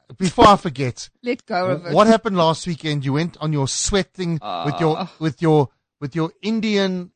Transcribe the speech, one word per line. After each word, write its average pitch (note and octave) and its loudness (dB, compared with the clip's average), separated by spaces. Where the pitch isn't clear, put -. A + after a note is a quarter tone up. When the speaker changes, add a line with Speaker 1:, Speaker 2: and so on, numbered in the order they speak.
Speaker 1:
before F#3+ 4
I G3+ 8
forget, C3 -6
Speaker 2:
Let B3 -6
go F#3 -4
of F3 -4
Speaker 1:
wh-, F3 -18
Speaker 2:
it. C#3+ -6
Speaker 1:
what G3+ 6
happened A3 2
last D#3+ 2
weekend? D3+ -4
You C3+ 0
went D#3+ -2
on D#3 -4
your C#3 0
sweat - -2
thing E3+ -4
with - -4
your, D#3 0
Speaker 2:
Uh. F#3 -6
Speaker 1:
with D#3+ -4
your, D#3 4
with C#3+ -10
your E3 -4
Indian, G3 -2